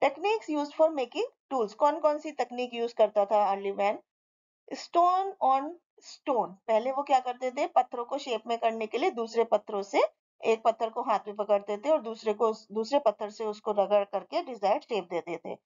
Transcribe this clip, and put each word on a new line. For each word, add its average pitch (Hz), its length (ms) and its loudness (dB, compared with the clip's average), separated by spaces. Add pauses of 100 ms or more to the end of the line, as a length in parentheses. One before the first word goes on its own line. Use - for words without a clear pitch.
Techniques 349 460 0
used 294 220 -4
for 320 180 4
making 294 360 -4 (260)
tools, 233 220 -2
कौन-कौन 302 440 2
सी 302 140 -10
तकनीक 247 420 -6
यूज़ 233 200 -4
करता 208 300 4
था 208 260 2
early 196 220 -2
मैन? 202 260 0 (760)
Stone 370 580 2 (120)
on 269 180 4 (420)
stone, 190 500 -4 (120)
पहले 233 260 2
वो 269 100 -2
क्या 269 180 4
करते 254 300 -4
थे, 285 160 -2
पत्थरों 247 380 -2
को 262 140 -6
shape 233 280 -4
में 233 120 -2
करने 226 280 -2
के 233 120 -4
लिए 359 120 0
दूसरे 233 340 -2
पत्थरों 208 380 -2
से, 311 200 2 (420)
एक 226 200 2
पत्थर 226 260 0
को 226 120 -6
हाथ 226 240 2
में 202 100 -10
पकड़ते 208 400 0
थे 214 140 -2
और 311 120 4
दूसरे 220 320 -4
को 226 140 2
उस, 220 240 -6
दूसरे 220 260 0
पत्थर 208 320 0
से 220 140 -10
उसको 214 260 -4
रगड़ 202 340 4
करके 208 380 -4
desired 233 400 0
shape 190 280 -4
देते 170 260 -4
थे। - 300 -12